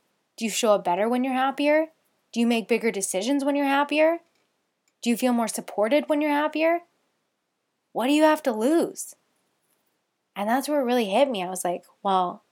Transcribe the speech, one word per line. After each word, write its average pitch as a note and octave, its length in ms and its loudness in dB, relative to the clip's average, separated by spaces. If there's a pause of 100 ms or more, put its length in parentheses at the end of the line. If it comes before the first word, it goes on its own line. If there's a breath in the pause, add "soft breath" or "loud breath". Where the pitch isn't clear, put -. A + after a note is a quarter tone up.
(360)
Do A3+ 100 -6
you G#3 40 -2
show G#3+ 220 2
up F#3+ 100 2
better F#3 260 0
when B3 140 0
you're C4 120 -4
happier? D4 580 0 (400)
Do A#3 80 -4
you A#3 60 2
make A#3 200 0
bigger A3+ 240 0
decisions G3+ 540 -2
when C#4 100 0
you're C#4+ 120 0
happier? D4 560 2 (800)
Do A#3 80 -2
you A#3 60 2
feel B3+ 180 0
more A#3 140 -2
supported A3+ 600 -2
when D4+ 140 0
you're D4+ 80 0
happier? D#4 520 0 (1080)
What A3 140 -2
do C#4 60 2
you D4+ 100 4
have D#4 220 4
to B3+ 80 0
lose?" A#3+ 640 0 (1160)
And G3+ 140 -4
that's B3+ 200 0
where D4 120 0
it C4 40 0
really A#3+ 260 0
hit B3+ 180 2
me. G#3 140 -4
I F3+ 80 -6
was F#3 140 -8
like, F3+ 200 -4 (180)
"Well, F#3+ 500 0